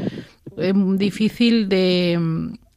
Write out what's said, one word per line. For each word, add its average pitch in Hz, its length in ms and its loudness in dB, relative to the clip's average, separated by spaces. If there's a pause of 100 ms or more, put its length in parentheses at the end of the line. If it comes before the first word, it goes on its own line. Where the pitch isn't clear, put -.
(560)
em, 190 400 2
difícil 214 720 0
de, 185 440 2
em, 165 440 -2 (200)